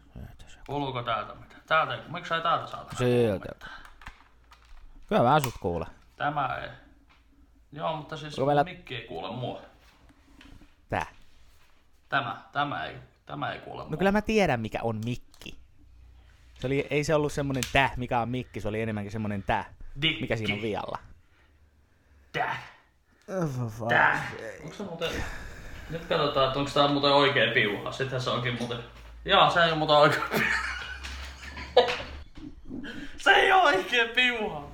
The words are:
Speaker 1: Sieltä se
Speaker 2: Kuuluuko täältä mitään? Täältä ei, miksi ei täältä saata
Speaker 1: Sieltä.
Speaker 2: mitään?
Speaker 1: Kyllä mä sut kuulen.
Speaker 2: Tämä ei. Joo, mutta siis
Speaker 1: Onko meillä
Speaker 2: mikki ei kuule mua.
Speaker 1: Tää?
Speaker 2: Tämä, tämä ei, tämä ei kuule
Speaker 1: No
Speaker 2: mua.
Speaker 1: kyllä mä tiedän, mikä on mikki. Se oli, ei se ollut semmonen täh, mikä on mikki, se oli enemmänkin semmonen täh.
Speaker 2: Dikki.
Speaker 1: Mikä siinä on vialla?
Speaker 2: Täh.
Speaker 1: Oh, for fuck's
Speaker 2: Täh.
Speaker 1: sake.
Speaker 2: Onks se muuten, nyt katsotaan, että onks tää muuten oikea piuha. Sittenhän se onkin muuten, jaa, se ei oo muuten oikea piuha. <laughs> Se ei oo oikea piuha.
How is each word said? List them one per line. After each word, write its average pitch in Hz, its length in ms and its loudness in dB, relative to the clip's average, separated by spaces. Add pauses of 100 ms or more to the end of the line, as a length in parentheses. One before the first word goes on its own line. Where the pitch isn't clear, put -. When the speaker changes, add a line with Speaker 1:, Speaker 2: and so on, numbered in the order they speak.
(140)
Speaker 1:
Sieltä - 340 -16
se - 100 -20 (100)
Speaker 2:
Kuuluuko 135 360 -4
täältä 107 320 -4
mitään? - 320 -20
Täältä 151 280 2
ei, 113 120 -10
miksi 165 260 -6
ei 165 80 -2
täältä 156 260 0
saata - 280 -12
Speaker 1:
Sieltä. 120 600 2
Speaker 2:
mitään? - 160 -16 (1400)
Speaker 1:
Kyllä 170 160 4
mä 123 160 6
sut 120 200 -2
kuulen. 85 280 -4 (280)
Speaker 2:
Tämä 143 420 -2
ei. - 120 -8 (1000)
Joo, 160 260 -4
mutta 147 200 -10
siis 147 220 -10
Speaker 1:
Onko 135 60 2
meillä 147 180 4
Speaker 2:
mikki 175 320 -8
ei 110 120 -12
kuule 92 280 -8
mua. 127 260 -8 (1300)
Speaker 1:
Tää? 90 160 -2 (1040)
Speaker 2:
Tämä, 123 320 -2 (100)
tämä 135 340 -4
ei, - 100 -10 (300)
tämä 147 280 -6
ei - 60 -10
kuule - 240 -12
Speaker 1:
No - 60 -12
Speaker 2:
mua. 156 80 -6
Speaker 1:
kyllä 196 140 4
mä 208 100 2
tiedän, 190 380 4
mikä 110 240 -4
on 110 220 -2
mikki. - 520 -8 (1000)
Se 127 80 -4
oli, 139 220 0
ei 147 140 2
se 156 120 2
ollut 147 180 2
semmonen 135 300 -2 (100)
täh, 135 240 4
mikä 120 220 0
on 113 100 0
mikki, 123 320 -6
se 107 60 -2
oli 107 140 0
enemmänkin 104 300 -2
semmonen 104 320 -2
täh. 104 260 0 (320)
Speaker 2:
Dikki. 156 200 0
Speaker 1:
Mikä 113 160 0
siinä 104 160 -2
on 104 80 -4
vialla? 104 380 -4 (1300)
Speaker 2:
Täh. 131 320 -4 (800)
Speaker 1:
Oh, 151 60 0
for 123 200 -2
fuck's 110 200 -6
Speaker 2:
Täh. 147 420 2
Speaker 1:
sake. - 320 -12
Speaker 2:
Onks - 140 -14
se 208 60 -8
muuten, 170 280 -6 (800)
nyt 165 160 -8
katsotaan, 143 420 2
että 143 120 0
onks - 140 -2
tää 143 140 6
muuten 143 240 4
oikea 131 420 6
piuha. 104 380 2
Sittenhän 131 300 -4
se - 80 -2
onkin 123 300 -2
muuten, 117 200 -4 (460)
jaa, 175 240 8
se 175 140 6
ei 165 80 6
oo 156 60 2
muuten 156 180 6
oikea 147 340 8
piuha. - 160 2 (1300)
<laughs> - 160 6 (1300)
Se - 140 4
ei 392 200 6
oo 381 120 8
oikea 285 420 4 (100)
piuha. 208 580 0